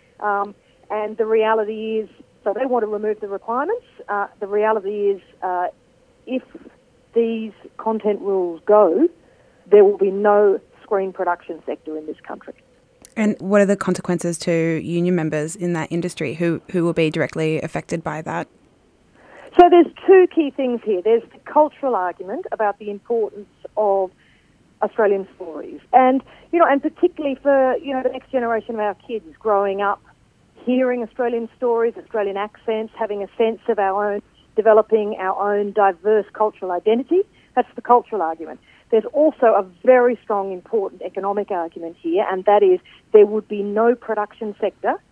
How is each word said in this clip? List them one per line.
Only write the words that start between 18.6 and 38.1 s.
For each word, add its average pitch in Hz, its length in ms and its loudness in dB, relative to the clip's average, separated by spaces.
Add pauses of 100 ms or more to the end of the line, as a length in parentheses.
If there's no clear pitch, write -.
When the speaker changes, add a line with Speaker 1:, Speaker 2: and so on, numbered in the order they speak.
Speaker 1:
So 349 120 10
there's 349 220 6 (140)
two 370 280 8
key 294 160 -2
things 247 340 -4
here. 196 180 -2
There's 226 200 2 (100)
the - 60 -20 (120)
cultural 285 460 2
argument 185 560 -6
about 208 260 -2
the 208 120 -10
importance 208 580 -6 (280)
of 196 340 0 (720)
Australian 208 440 0 (100)
stories. - 440 -14 (120)
And, 254 300 4 (300)
you 339 60 0
know, 330 80 6
and 277 160 2
particularly 302 540 -2
for, 269 420 2
you 277 140 -8
know, 262 100 -4
the 247 80 -2
next 254 200 -14
generation 233 440 -4
of 220 60 -6
our 208 140 -4
kids 220 300 -12 (140)
growing 202 420 0
up 202 200 -2 (640)
hearing 247 380 0
Australian 233 540 -6
stories, 233 400 0
Australian 196 400 -6
accents, 220 640 -8
having 208 240 -6
a 190 140 -10
sense 226 320 0
of 220 100 -2
our 202 360 0
own, 208 80 -6 (320)
developing 214 640 4
our 190 360 -2
own 202 180 -2
diverse 196 600 2
cultural 208 400 -4
identity. 233 500 0 (320)
That's - 200 -2
the - 80 -16
cultural 226 400 2